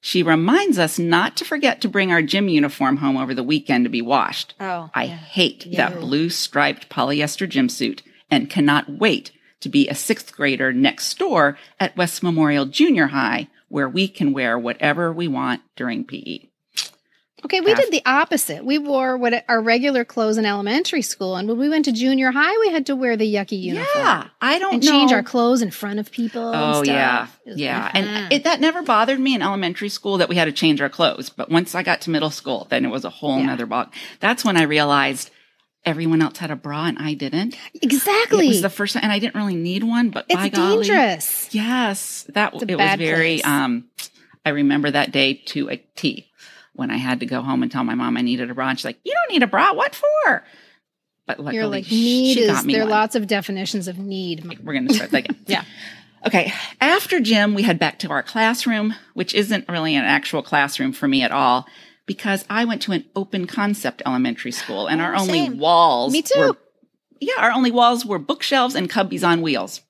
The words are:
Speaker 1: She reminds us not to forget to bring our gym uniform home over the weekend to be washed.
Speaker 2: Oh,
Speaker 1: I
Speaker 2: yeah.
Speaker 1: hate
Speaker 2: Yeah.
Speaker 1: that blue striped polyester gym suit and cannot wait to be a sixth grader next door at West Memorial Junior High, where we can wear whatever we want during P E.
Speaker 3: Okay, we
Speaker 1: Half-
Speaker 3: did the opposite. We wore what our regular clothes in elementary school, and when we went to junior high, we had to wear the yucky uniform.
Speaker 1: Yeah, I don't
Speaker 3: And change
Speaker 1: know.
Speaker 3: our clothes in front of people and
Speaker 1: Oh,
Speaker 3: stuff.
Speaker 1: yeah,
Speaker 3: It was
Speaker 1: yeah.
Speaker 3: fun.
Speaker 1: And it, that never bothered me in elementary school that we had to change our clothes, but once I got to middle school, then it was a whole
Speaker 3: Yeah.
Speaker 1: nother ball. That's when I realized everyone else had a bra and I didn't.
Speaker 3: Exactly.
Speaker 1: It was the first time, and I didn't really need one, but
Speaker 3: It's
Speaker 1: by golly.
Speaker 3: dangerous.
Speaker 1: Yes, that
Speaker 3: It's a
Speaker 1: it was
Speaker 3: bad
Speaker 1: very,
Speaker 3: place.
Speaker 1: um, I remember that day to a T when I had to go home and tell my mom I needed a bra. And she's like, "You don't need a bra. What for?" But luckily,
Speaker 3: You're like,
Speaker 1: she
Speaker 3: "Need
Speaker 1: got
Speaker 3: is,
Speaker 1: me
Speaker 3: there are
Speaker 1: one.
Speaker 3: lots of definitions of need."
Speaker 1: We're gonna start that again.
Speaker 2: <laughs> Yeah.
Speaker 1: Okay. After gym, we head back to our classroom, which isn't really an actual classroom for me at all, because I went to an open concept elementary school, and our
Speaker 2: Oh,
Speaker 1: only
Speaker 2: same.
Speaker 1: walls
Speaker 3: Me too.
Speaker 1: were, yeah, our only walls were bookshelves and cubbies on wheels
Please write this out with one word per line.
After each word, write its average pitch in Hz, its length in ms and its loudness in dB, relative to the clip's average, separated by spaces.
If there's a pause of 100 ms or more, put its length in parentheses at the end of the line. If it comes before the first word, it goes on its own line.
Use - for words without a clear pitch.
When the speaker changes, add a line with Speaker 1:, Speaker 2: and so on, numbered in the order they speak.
Speaker 1:
She - 240 0
reminds 196 540 4
us 160 200 2
not 170 380 0
to 339 80 -4
forget 294 360 0
to 226 80 -2
bring 190 240 0
our 170 100 4
gym 196 260 2
uniform 143 500 2
home 139 180 0
over 131 180 -4
the 123 100 -4
weekend 139 400 2
to 117 60 0
be 117 120 -2
washed. - 580 -2
Speaker 2:
Oh, 175 340 -8
Speaker 1:
I 123 100 -2
Speaker 2:
yeah. 170 120 -8
Speaker 1:
hate 170 500 -2
Speaker 2:
Yeah. 175 240 0
Speaker 1:
that 175 100 -10
blue 147 280 0
striped - 600 -2
polyester 147 600 -2
gym 135 200 2
suit 113 340 -4 (280)
and 135 200 0
cannot 147 400 2
wait 175 400 0 (300)
to - 80 -10
be 143 200 2
a 143 60 -4
sixth - 400 -4
grader 135 380 0
next - 460 0
door 165 380 2 (220)
at - 180 -2
West 175 280 -2
Memorial 151 420 2
Junior 175 420 4
High, 120 400 -2 (200)
where 139 200 -2
we 190 200 0
can 147 240 0
wear 123 260 0
whatever 147 540 -2
we 170 160 -4
want 131 340 -4 (140)
during 120 280 -6
P - 140 -14
E. - 320 -14 (960)
Speaker 3:
Okay, 370 160 0
we 359 100 4
Speaker 1:
Half- 453 100 4
Speaker 3:
did 480 120 2
the 320 140 0
opposite. 262 580 0
We 269 140 0
wore 262 380 0
what 240 320 0
our 233 120 2
regular 240 440 2
clothes 220 320 0
in 220 80 2
elementary 208 580 0
school, 185 340 -4
and 185 120 -4
when 233 100 0
we 277 100 2
went 311 160 2
to 277 80 0
junior 262 400 2
high, 320 260 2
we 440 120 4
had 311 160 -2
to 277 100 -2
wear 247 200 0
the 214 160 0
yucky 196 280 -2
uniform. 330 260 -4 (180)
Speaker 1:
Yeah, 175 200 2 (160)
I 294 180 2
don't 381 160 -2
Speaker 3:
And 233 80 0
change 285 300 6
Speaker 1:
know. 220 60 6
Speaker 3:
our 202 40 0
clothes 240 400 2
in 202 80 -2
front 208 300 -6
of 208 100 -8
people 233 400 -6
and 156 100 -2
Speaker 1:
Oh, 151 220 2
Speaker 3:
stuff. 143 40 0 (100)
Speaker 1:
yeah, 123 300 2 (180)
Speaker 3:
It 120 60 -18
was 107 100 -10
Speaker 1:
yeah. 127 320 -4
Speaker 3:
fun. 196 120 2
Speaker 1:
And 208 280 -4
it, 285 120 0
that 320 140 2
never 320 240 2
bothered 269 380 2
me 269 160 2
in 190 60 -2
elementary 196 480 -4
school 196 260 -4
that 175 120 2
we 175 60 -2
had 165 120 4
to 151 60 -2
change 151 280 2
our 143 80 0
clothes, - 400 0
but - 200 -8
once 170 280 2
I 180 80 -4
got 175 160 0
to - 100 -6
middle 156 200 0
school, 131 380 -6
then 123 160 0
it 127 60 -2
was 123 140 -6
a - 60 -6
whole 139 280 -2
Speaker 3:
Yeah. 135 80 0
Speaker 1:
nother 123 200 -4
ball. 113 200 -4 (320)
That's 226 260 0
when 202 120 2
I 165 60 6
realized 143 680 2 (540)
everyone 160 380 2
else 147 160 -2
had 160 120 -8
a 147 60 -6
bra 151 300 -6
and 214 120 -4
I 151 160 -4
didn't. 151 400 -4 (260)
Speaker 3:
Exactly. 392 680 2
Speaker 1:
It - 20 6
was 202 140 4
the 190 80 0
first 202 240 -4
time, 233 100 -2
and 214 80 2
I 202 80 0
didn't 220 160 -4
really 202 180 -2
need 180 300 -2
one, 233 260 2
but - 180 -8
Speaker 3:
It's 349 60 4
Speaker 1:
by - 140 0
golly. 403 400 2
Speaker 3:
dangerous. 233 640 2
Speaker 1:
Yes, 220 800 -2
that 208 240 0
Speaker 3:
It's - 100 -8
a - 20 -6
Speaker 1:
it 185 100 -2
was - 20 -2
Speaker 3:
bad 196 200 0
Speaker 1:
very, 165 380 0
Speaker 3:
place. - 100 -2
Speaker 1:
um, 135 380 0 (600)
I 160 40 2
remember 143 420 2
that 143 220 0
day 139 220 2 (140)
to 139 200 -6
a - 80 -6
T - 500 -6 (460)
when 127 180 -6
I 117 80 -4
had 127 220 -4
to 123 60 -6
go 123 140 -4
home 131 220 -2
and 123 100 -4
tell 127 120 -2
my 117 100 -4
mom 120 240 -2
I - 20 -2
needed 123 300 -2
a 123 40 -10
bra. 131 140 -4
And 131 100 -2
she's - 60 -10
like, 120 180 -8
"You 494 120 -4
don't 640 180 -2
need 302 100 2
a 233 40 2
bra. 247 260 0
What 571 220 -4
for?" 587 500 0 (840)
But - 140 -8
luckily, 147 160 -6
Speaker 3:
You're 220 100 -2
like, 196 200 -6
Speaker 1:
she 220 80 -2 (400)
Speaker 3:
"Need 233 120 4
Speaker 1:
got 196 140 2
Speaker 3:
is, - 60 -4
Speaker 1:
me 277 80 0
Speaker 3:
there 220 80 2
are - 20 2
Speaker 1:
one. 214 80 -2
Speaker 3:
lots 214 240 2
of 208 100 -2
definitions 196 600 -4
of 180 100 -10
need." 185 460 -6 (180)
Speaker 1:
We're 151 120 -8
gonna 131 180 0
start - 180 -2
that 127 140 0
again. - 180 -6
Speaker 2:
<laughs> - 40 -18
Yeah. 196 160 -2 (640)
Speaker 1:
Okay. 202 260 2 (280)
After 349 400 4
gym, 214 340 4
we 202 80 0
head 220 160 4
back - 220 0
to 156 100 -6
our 143 120 -2
classroom, 220 720 0 (200)
which 180 200 -4
isn't 208 340 0
really 160 280 -2
an 131 80 2
actual 147 380 0
classroom 139 500 0
for 143 160 -2
me 135 140 2
at 120 100 2
all, 131 340 2 (400)
because 196 440 -4
I 220 140 0
went 226 180 -4
to 202 100 -4
an 170 120 -2 (120)
open 190 300 -4
concept 202 600 -4
elementary 127 460 -2
school, 101 340 -6
and 160 140 -2
our 170 140 -4
Speaker 2:
Oh, 196 60 0
Speaker 1:
only 175 260 0
Speaker 2:
same. 131 120 -6
Speaker 1:
walls 160 540 4
Speaker 3:
Me 311 100 0
too. 554 160 0
Speaker 1:
were, - 180 2 (640)
yeah, 453 180 -4
our 233 140 2
only 247 180 2
walls 240 340 4
were 202 140 -4
bookshelves 262 560 0
and 180 160 -4
cubbies 190 360 -2
on 170 160 4
wheels 123 480 -2